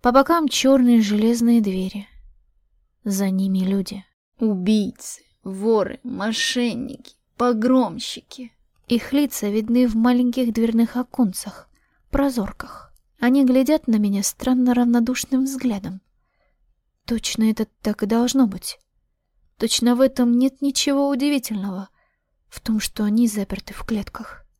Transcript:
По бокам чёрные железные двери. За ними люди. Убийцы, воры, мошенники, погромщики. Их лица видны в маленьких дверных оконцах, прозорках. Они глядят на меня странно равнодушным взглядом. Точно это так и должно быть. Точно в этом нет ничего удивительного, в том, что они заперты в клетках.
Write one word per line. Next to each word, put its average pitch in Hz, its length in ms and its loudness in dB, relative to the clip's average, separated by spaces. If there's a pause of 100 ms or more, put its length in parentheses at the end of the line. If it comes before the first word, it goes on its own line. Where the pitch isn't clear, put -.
По 247 80 2
бокам 294 360 4
чёрные 247 520 6
железные 226 640 2
двери. 190 440 -4 (960)
За 196 260 -2
ними 190 300 0
люди. 196 440 -4 (340)
Убийцы, 214 840 -2 (200)
воры, 196 600 -2
мошенники, 226 1120 -6 (240)
погромщики. 240 1120 -2 (340)
Их 233 280 -2
лица 277 340 -2
видны 226 380 0
в 220 100 -2
маленьких 247 560 0
дверных 226 460 0
оконцах, - 720 -4 (400)
прозорках. - 840 -4 (260)
Они 262 280 4
глядят 262 400 2
на 220 100 2
меня 202 260 0
странно 247 520 0
равнодушным 240 720 0
взглядом. 233 580 -6 (1040)
Точно 226 380 -2
это 220 220 0 (140)
так 208 220 -4
и 214 40 -2
должно 240 400 2
быть. 190 320 -8 (800)
Точно 233 400 0
в 254 60 4
этом 247 340 2
нет 262 240 0
ничего 277 480 0
удивительного, 226 800 -4 (600)
в - 120 -20
том, 220 180 -2
что - 260 -4
они 220 220 2
заперты 202 460 -6
в - 140 -14
клетках. - 580 -8 (160)